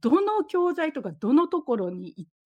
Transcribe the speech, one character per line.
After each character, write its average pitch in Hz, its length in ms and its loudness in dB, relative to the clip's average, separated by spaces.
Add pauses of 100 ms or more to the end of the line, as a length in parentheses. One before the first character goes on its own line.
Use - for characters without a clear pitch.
ど 285 220 4
の 415 220 0
教 359 280 0
材 311 200 -2
と - 100 -8
か 175 100 -8
ど 208 200 -4
の 339 160 4
と 349 140 -4
こ 240 140 -2
ろ 180 140 -4
に 180 260 -12
行 170 120 -16
っ - 20 -20 (160)